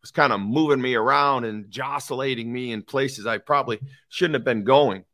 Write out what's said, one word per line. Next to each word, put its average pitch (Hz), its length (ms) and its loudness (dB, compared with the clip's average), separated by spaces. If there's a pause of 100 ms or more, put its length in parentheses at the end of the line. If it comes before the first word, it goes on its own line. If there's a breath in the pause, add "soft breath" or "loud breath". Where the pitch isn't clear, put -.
was - 100 -20
kinda 131 260 4
moving 135 420 2
me 127 140 -2
around 135 500 2
and 107 220 -8
jostlating 131 800 -6
me 123 260 -8
in 107 100 -8
places 135 440 -4
I 110 120 -2
probably 127 420 -2 (280 loud breath)
shouldn't 170 260 -2
have 117 100 -2
been 113 200 0
going. 123 500 4